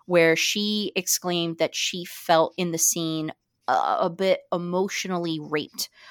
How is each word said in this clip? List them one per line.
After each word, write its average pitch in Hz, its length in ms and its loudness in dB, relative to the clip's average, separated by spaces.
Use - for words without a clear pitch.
where 165 280 6
she 208 600 0
exclaimed 175 640 -2
that 160 160 0
she 175 300 -4
felt - 520 2
in 175 140 -2
the 165 60 -2
scene 160 540 -2
a, 101 340 2
a 180 80 2
bit 185 320 0
emotionally 175 880 -2
raped, 151 480 -6